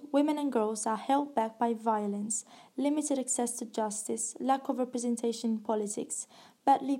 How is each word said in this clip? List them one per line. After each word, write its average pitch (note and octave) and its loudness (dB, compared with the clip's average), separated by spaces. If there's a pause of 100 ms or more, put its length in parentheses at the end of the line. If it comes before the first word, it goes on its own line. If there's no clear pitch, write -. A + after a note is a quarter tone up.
(140)
women D4 4
and D4 0
girls G#3+ 0
are A3 0
held C#4+ 0
back A3+ 0
by A#3 2
violence, G#3+ -2 (320)
limited C#4+ 2
access B3 0
to A#3 -6
justice, A3 -4
lack C4 0
of B3 0
representation A#3+ -2
in A3 2
politics, G#3+ -4 (400)
badly C4+ 4